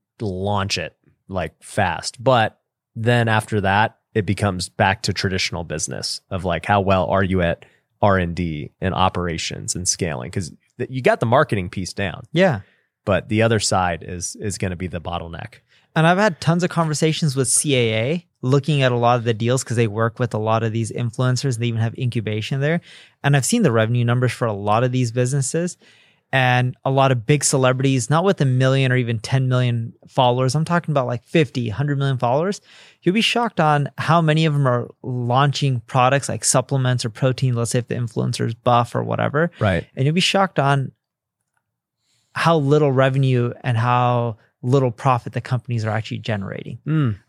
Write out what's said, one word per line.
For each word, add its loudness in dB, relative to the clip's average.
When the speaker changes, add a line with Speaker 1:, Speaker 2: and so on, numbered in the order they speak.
Speaker 1:
launch -4
it, -8
like, -6
fast. -4
But 2
then 0
after 0
that, 2
it 0
becomes -2
back 2
to -4
traditional -4
business -8
of, -6
like, -2
how 4
well 2
are 2
you 2
at -2
R 4
and 0
D -6
and -2
operations -2
and -6
scaling? -4
'Cause -8
th-, -6
you -8
got 2
the 0
marketing 2
piece -8
down. -6
Speaker 2:
Yeah. 2
Speaker 1:
But 0
the 2
other 4
side -2
is, -10
is -8
gonna -4
be -8
the -8
bottleneck. -10
Speaker 2:
And 4
I've 4
had 0
tons 0
of 0
conversations 0
with 0
C 0
A 2
A -4
looking 2
at 4
a 0
lot 4
of -2
the 0
deals 0
'cause -4
they 4
work -2
with -2
a -2
lot 0
of -2
these -4
influencers. -2
They -2
even -2
have -2
incubation -4
there. 0
And 2
I've 2
seen 2
the 4
revenue 2
numbers 2
for -4
a 0
lot 0
of 0
these 0
businesses -2
and 2
a 0
lot 4
of -2
big 2
celebrities, 2
not 2
with 2
a 2
million 2
or 2
even 0
ten 0
million 0
followers. 2
I'm 0
talking -2
about, 0
like, -6
fifty, 0
hundred -2
million -2
followers. 0
You'll 0
be 0
shocked -2
on 2
how 2
many 2
of 2
them 2
are -2
launching 0
products 2
like -6
supplements 0
or -6
protein, -2
let's -2
say 0
if -6
the -4
influencer's -4
buff 0
or -2
whatever. -2
Speaker 1:
Right. 0
Speaker 2:
And -2
you'll 0
be 0
shocked 0
on 0
how 2
little 4
revenue 2
and -2
how 0
little 2
profit 0
the -4
companies -4
are -2
actually -6
generating. -6
Speaker 1:
Mm. 0